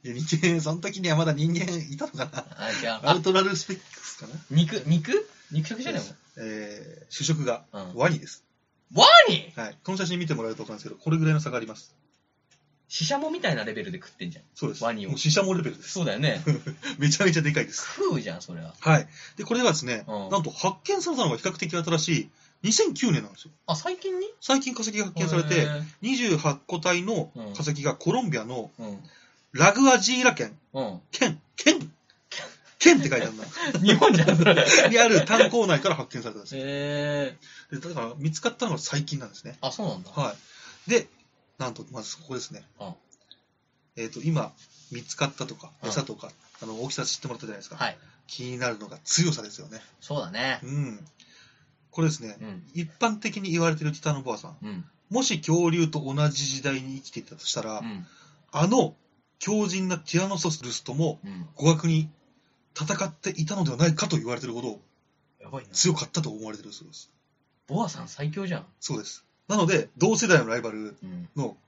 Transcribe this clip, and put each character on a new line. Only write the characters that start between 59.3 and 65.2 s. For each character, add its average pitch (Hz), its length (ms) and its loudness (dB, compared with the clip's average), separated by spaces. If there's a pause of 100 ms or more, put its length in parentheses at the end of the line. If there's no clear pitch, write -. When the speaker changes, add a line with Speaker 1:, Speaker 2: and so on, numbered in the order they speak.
Speaker 1:
強 208 280 -2
靭 185 200 -2
な 180 100 -2
テ 160 200 -4
ィ 185 40 4
ラ 190 60 -2
ノ 196 100 -4
サ 170 120 -2
ウ - 20 -2 (120)
ル 123 80 -10
ス - 100 -8
と 127 120 -10
も 147 300 0
Speaker 2:
う 196 40 -14
ん。 180 200 -12 (100)
Speaker 1:
互 160 180 6
角 160 120 -2
に 156 220 2 (720)
戦 156 240 -2
っ - 80 -4
て - 200 -6
い 160 160 -2
た 202 80 -4
の 190 80 0
で 147 80 0
は 120 60 -6
な 165 100 6
い 160 80 4
か 202 120 -2
と 160 100 0
言 113 100 -4
わ 123 80 -4
れ 120 60 -10
て 127 60 -8
る 117 60 -6
ほ 120 80 -6
ど 110 180 -8 (600)